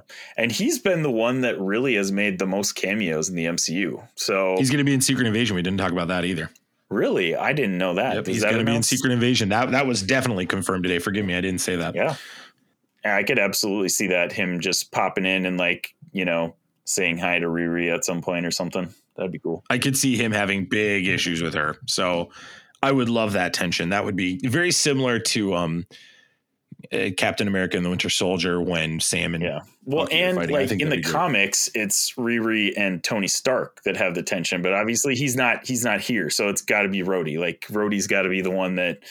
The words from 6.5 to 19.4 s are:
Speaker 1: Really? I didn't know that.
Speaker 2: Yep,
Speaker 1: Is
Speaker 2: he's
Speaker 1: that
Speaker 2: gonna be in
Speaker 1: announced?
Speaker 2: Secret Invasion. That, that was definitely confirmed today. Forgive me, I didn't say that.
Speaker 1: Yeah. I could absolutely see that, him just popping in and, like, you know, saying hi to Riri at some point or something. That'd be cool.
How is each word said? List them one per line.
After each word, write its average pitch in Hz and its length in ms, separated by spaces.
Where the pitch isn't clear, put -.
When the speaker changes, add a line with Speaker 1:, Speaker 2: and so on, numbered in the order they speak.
Speaker 1:
Really? 107 440
I 117 200
didn't 104 240
know 92 160
that. 107 220
Speaker 2:
Yep, 98 120
Speaker 1:
Is 95 60
Speaker 2:
he's 110 80
Speaker 1:
that 104 80
Speaker 2:
gonna 113 140
be 117 80
in - 20
Speaker 1:
announced? 113 160
Speaker 2:
Secret 127 220
Invasion. 117 360
That, 113 220
that 135 160
was 113 160
definitely 117 420
confirmed 92 380
today. 90 160
Forgive 101 260
me, 90 100
I 90 60
didn't 92 220
say 90 140
that. 85 180
Speaker 1:
Yeah. 139 220
I 104 200
could 123 160
absolutely 98 500
see 101 200
that, 87 220
him 90 300
just 87 320
popping 95 320
in 95 220
and, 92 100
like, 87 380
you 92 140
know, 82 280
saying 87 320
hi 87 220
to 85 80
Riri 85 480
at 85 100
some 87 160
point 87 240
or 85 60
something. 87 420
That'd 92 160
be 82 60
cool. 82 320